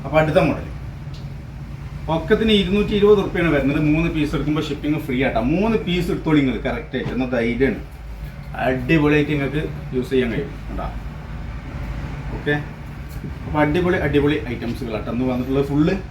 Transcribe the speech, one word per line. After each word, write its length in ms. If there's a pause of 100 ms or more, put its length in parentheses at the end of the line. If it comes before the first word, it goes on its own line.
അപ്പോൾ 160
അടുത്ത 260
മോഡൽ 200 (1500)
ഒക്കത്തിന് 460
ഇരുന്നൂറ്റി 400
ഇരുപത് 260
റുപ്യാണ് 300
വരുന്നത്. 240 (100)
മൂന്ന് 240
പീസ് 220
എടുക്കുമ്പോൾ 320
ഷിപ്പിംഗ് 400
ഫ്രീ 100 (100)
ആട്ടോ. 140 (120)
മൂന്ന് 240 (100)
പീസ് 260
എടുത്തോളൂ 280
നിങ്ങൾ 140 (120)
കറക്റ്റ് 300
ആയിട്ട്. 180
എന്നാൽ 180
ധൈര്യമാണ്, 460 (880)
അടിപൊളിയായിട്ട് 680
നിങ്ങൾക്ക് 300 (320)
യൂസ് 180
ചെയ്യാൻ 220
കഴിയും 180 (160)
കേട്ടോ. 160 (1500)
ഓക്കെ, 180 (920)
അപ്പോൾ 180
അടിപൊളി 440
അടിപൊളി 300 (160)
ഐറ്റംസുകളാട്ടോ 580
അന്ന് 200
വന്നിട്ടുള്ളത് 400
ഫുള്ള്. 240 (140)